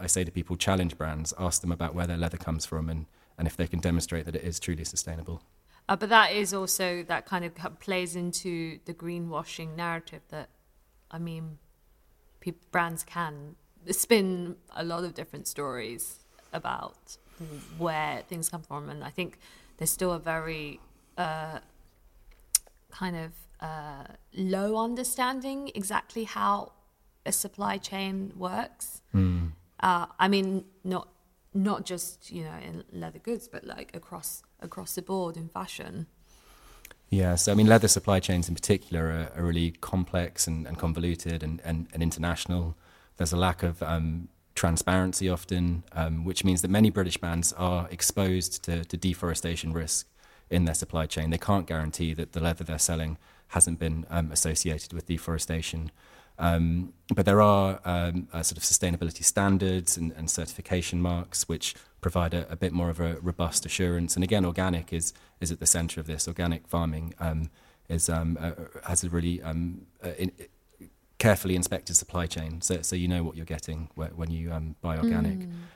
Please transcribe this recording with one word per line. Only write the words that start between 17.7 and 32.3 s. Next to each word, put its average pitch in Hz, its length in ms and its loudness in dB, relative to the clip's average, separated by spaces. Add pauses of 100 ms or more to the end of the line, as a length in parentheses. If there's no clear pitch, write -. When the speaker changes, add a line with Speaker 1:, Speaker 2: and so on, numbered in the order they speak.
Speaker 2:
where 156 480 0
things 165 220 -4
come 165 120 -10
from. 147 280 -10
And 143 140 -12
I 139 60 -10
think 175 300 -8 (380)
there's 160 120 -2
still 180 240 0
a 165 60 -4
very, 160 600 -6 (380)
uh, 156 400 -4 (1300)
kind 180 240 -6
of, 160 160 -8 (280)
uh, 151 460 -10 (300)
low 190 420 0
understanding 254 960 -2
exactly 208 500 -4
how 202 480 0 (540)
a - 60 -2
supply 202 460 -2
chain 196 600 -6
works. 185 640 -8 (140)
Speaker 1:
Mm. 87 360 4 (280)
Speaker 2:
Uh, 175 260 2 (140)
I 190 80 6
mean, 190 380 2 (180)
not, 185 240 -4 (460)
not 196 320 2
just, - 460 -8